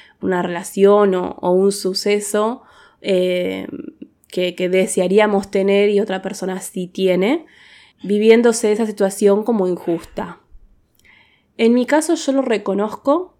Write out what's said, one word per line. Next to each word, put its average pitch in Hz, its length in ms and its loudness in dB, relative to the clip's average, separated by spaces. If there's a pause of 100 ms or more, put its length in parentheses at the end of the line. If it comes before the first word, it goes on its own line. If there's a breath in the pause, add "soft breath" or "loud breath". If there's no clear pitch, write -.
(200 loud breath)
una 185 220 -2
relación 196 720 2
o, 180 260 -4
o 180 120 0
un 190 200 2
suceso, 208 920 -2 (380 soft breath)
eh, 180 680 -2 (600)
que, 180 260 -4
que 180 140 -2
desearíamos 196 840 2
tener 196 380 2
y 202 120 2
otra 190 200 -4
persona 190 400 -8
sí 180 280 -10
tiene, 190 580 0 (560 soft breath)
viviéndose 226 720 4
esa 220 120 -2
situación 202 600 0
como 214 220 0
injusta. - 760 -6 (1160 soft breath)
En 226 160 4
mi 247 140 2
caso 311 300 0
yo - 160 -2
lo 269 100 0
reconozco 220 960 -2